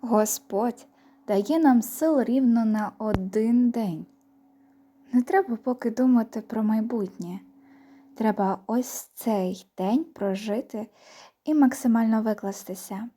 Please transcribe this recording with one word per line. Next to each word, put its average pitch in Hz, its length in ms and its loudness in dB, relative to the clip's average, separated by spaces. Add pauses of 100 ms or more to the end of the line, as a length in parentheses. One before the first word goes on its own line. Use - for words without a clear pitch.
Господь 220 840 -2 (400)
дає 208 320 2
нам 262 220 6
сил 311 400 0
рівно 233 440 2
на 214 320 -2
один 220 720 0
день. 190 360 -4 (1080)
Не 247 80 4
треба 359 340 0
поки 247 360 -4
думати 233 500 2
про 220 220 -4
майбутнє. 214 760 -4 (800)
Треба 202 500 0
ось - 460 -4
цей 190 540 -2 (100)
день 220 260 0
прожити 208 840 -6 (560)
і 302 100 -2
максимально 233 680 2
викластися. 202 960 -8